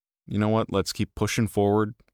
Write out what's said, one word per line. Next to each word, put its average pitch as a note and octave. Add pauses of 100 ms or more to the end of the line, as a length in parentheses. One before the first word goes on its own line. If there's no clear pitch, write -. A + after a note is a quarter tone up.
(260)
You G#2
know G#2+
what? A2
Let's F#2+
keep -
pushing A2
forward G#2 (180)